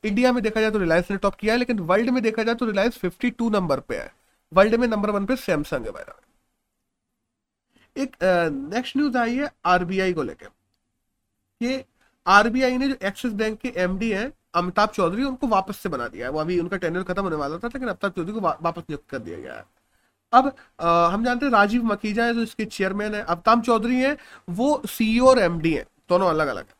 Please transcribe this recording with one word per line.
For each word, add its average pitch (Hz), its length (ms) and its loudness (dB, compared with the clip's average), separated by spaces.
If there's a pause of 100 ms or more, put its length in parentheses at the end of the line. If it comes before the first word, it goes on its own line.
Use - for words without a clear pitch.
इंडिया 226 280 2
में 247 120 0
देखा 220 180 0
जाए 220 100 2
तो 214 80 0
Reliance 175 320 2
ने 202 60 -2
टॉप 196 180 0
किया 220 180 -2
है, 240 60 2
लेकिन 240 200 0
वर्ल्ड 190 300 2
में 254 140 2
देखा 220 200 0
जाए 233 120 0
तो 233 100 -4
Reliance 214 320 0
फिफ्टी 185 320 -2
टू 233 200 -2
नंबर 175 300 0
पे 117 160 -8
है, 65 180 -10 (400)
वर्ल्ड 208 220 6
में 240 120 2
नंबर 214 220 0
वन 202 160 -2
पे 254 100 0
Samsung 147 500 -2
है 104 60 -8
भाई। 85 120 -14 (2000)
एक, 262 100 -8
अ, 175 360 2 (260)
नेक्स्ट 254 220 -4
न्यूज़ 269 200 0
आई 233 180 0
है 285 160 -4 (140)
आरबीआई 185 480 2
को 156 100 -2
लेके। - 220 -10 (1200)
ये 262 200 -4 (420)
आरबीआई 233 500 4
ने 269 100 0
जो 269 160 -2
एक्सिस 202 280 -4
बैंक 220 280 -4
के 247 180 -8
एमडी 185 340 -2
हैं 214 220 -4 (200)
अमिताभ 180 360 2
चौधरी, 202 340 -2
उनको 269 240 -4
वापस 196 300 0
से - 120 -8
बना 127 180 -6
दिया 110 200 -10
है। 135 40 -6
वो 156 80 -4
अभी 175 200 0
उनका 175 180 -4
टेन्योर 175 260 -4
खत्म 185 200 -4
होने 170 120 -2
वाला 147 220 -4
था, 220 100 -8
लेकिन 254 200 -8
अमिताभ 196 240 -4
चौधरी 180 220 -6
को 226 60 -6
वा-, 165 240 -2
वापस 170 180 -4
नियुक्त - 280 -12
कर 135 100 -8
दिया 85 180 -12
गया 64 160 -14
है। 55 120 -16 (680)
अब, 269 220 4 (240)
अ, 165 80 0
हम 170 380 2
जानते 247 200 0
हैं 262 80 0
राजीव 214 300 4
मखीजा 214 420 -2
है 233 80 0
जो 233 80 0
इसके 220 240 -6
चेयरमैन 208 500 -4
है, 208 60 -6
अमिताभ 220 420 2
चौधरी 233 320 2
हैं 269 220 2 (320)
वो 262 360 0
सीईओ 226 420 2
और 262 120 8
एमडी 165 340 2
हैं, 135 120 -2 (240)
दोनों 180 200 4
अलग-अलग 143 360 0
हैं। - 140 -20